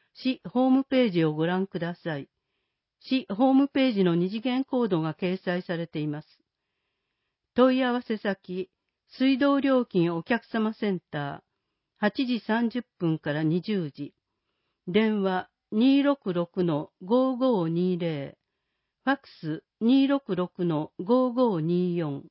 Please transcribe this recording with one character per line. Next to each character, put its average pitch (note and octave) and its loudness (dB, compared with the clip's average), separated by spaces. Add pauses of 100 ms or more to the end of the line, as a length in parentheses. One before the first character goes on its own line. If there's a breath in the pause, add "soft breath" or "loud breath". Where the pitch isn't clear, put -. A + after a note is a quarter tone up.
(140)
市 B3+ -4
ホ B3 0
ー - 4
ム C4+ 2
ペ B3+ 2
ー G#3 0
ジ E3+ 2
を D3+ 0
ご D#3 -2
覧 F#3 -2
く - -8
だ E3+ -6
さ D#3 -8
い。 C3+ -14 (720)
市 - -4
ホ A#3+ 2
ー - 4
ム C4+ 4
ペ C4 2
ー - 0
ジ G3 2
の F3 4
二 F3 0
次 A3 -6
元 B3+ -2
コ B3 -2
ー A3 0
ド F3 0
が D#3+ -4
掲 F#3 -4
載 F3+ -4
さ F3 -6
れ E3+ -6
て - -10
い D3+ -4
ま D3+ -6
す。 - -20 (1120)
問 B3+ 4
い C4+ 0
合 B3 -2
わ B3 -4
せ A3 -6
先、 F#3+ -8 (380)
水 C4 0
道 C#4 2
料 C4 2
金 E3+ 0
お E3 -6
客 A#3 -4
様 A3 -2
セ G#3 -4
ン F3+ -2 (100)
タ D#3 -8
ー、 C#3+ -8 (580)
八 G#3+ -2
時 A#3+ -2
三 A3+ -2
十 A#3+ -6 (160)
分 D#3+ 0
か C#3+ -4
ら D#3 -4
二 D#3+ 2
十 F3+ -4
時。 - -14 (760)
電 G#3+ 2
話 F#3 -2 (200)
二 C4+ 4
六 C#4 0
六 F3 -2
の D#3 -2 (120)
五 B3+ 0
五 A#3 0
二 F3 0
零。 D#3+ -6 (640)
フ B3+ 0
ァ C#4 2
ッ - -2
ク - -12 (120)
ス D#3 -6 (160)
二 C4+ 4
六 C4+ -2
六 F3+ -4
の D#3 -2
五 B3 2
五 A#3 0
二 F3 0
四。 C#3+ -4